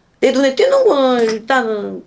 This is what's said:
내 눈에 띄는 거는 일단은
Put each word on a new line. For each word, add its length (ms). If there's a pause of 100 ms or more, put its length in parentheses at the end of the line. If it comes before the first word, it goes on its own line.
(200)
내 120
눈에 220
띄는 320
거는 380
일단은 840